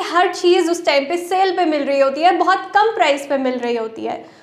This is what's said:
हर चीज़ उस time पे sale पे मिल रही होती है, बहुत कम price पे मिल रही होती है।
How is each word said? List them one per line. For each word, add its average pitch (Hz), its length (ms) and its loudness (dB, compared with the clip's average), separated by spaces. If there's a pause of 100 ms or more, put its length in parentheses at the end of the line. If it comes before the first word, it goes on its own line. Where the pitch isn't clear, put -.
(120)
हर 359 220 2
चीज़ 349 360 2
उस 339 140 -4
time 285 200 2
पे 339 120 -4
sale 370 400 0
पे 359 80 0
मिल 302 180 -2
रही 277 180 -2
होती 269 200 0
है, 349 180 4
बहुत 381 360 0
कम 440 200 4
price 285 320 0
पे 277 120 -2
मिल 254 200 -2
रही 240 180 -2
होती 220 280 -8
है। - 200 -8 (180)